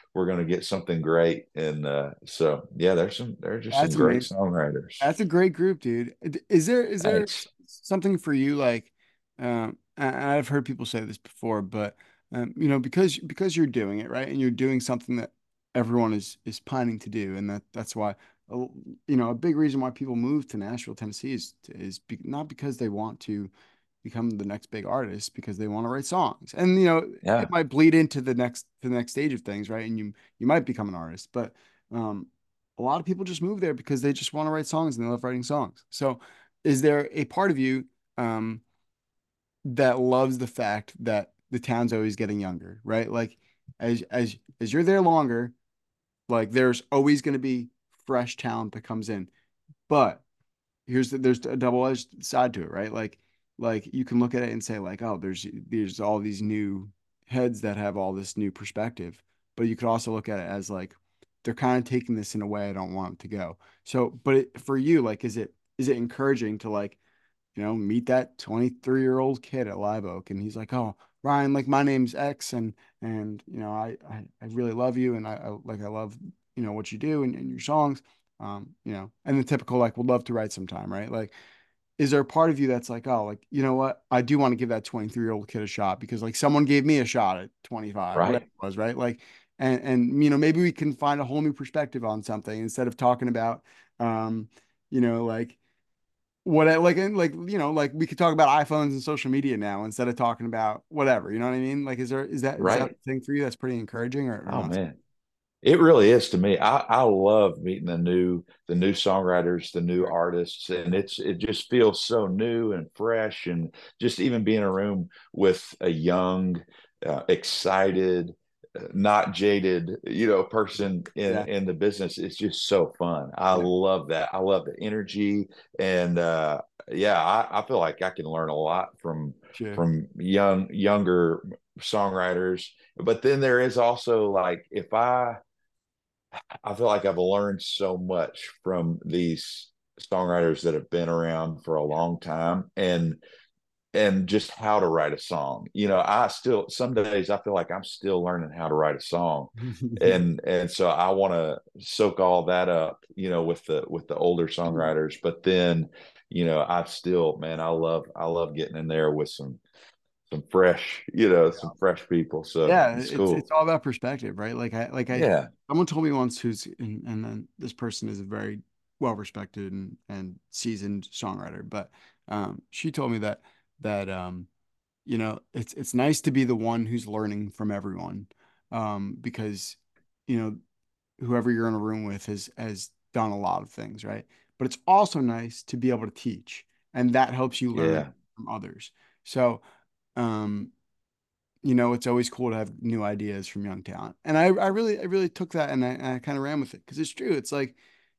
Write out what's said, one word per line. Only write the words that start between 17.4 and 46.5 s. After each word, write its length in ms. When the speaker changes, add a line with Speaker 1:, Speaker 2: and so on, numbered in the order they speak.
Speaker 2:
that, 140
that's 240
why, 180
uh, 140
you 100
know, 140
a 40
big 220
reason 240
why 80
people 280
move 320
to 100
Nashville, 360
Tennessee 380
is, 220
is 300
be-, 220
not 260
because 280
they 140
want 300
to 300
become 260
the 140
next 220
big 180
artist, 480
because 240
they 120
wanna 200
write 160
songs. 500
And, 240
you 80
know, 220
Speaker 1:
Yeah. 200
Speaker 2:
it 80
might 180
bleed 260
into 260
the 140
next, 320
the 60
next 240
stage 200
of 100
things, 280
right? 160
And 100
you, 160
you 60
might 200
become 220
an 80
artist, 360
but, 200
um, 320
a 40
lot 160
of 80
people 180
just 180
move 180
there 140
because 280
they 100
just 200
wanna 180
write 160
songs 300
and 100
they 40
love 120
writing 220
songs. 460
So 280
is 180
there 300
a 140
part 260
of 60
you, 280
um, 440
that 360
loves 360
the 120
fact 460
that 280
the 80
town's 320
always 240
getting 240
younger, 420
right? 260
Like, 300
as, 320
as, 260
as 120
you're 100
there 180
longer, 520
like, 220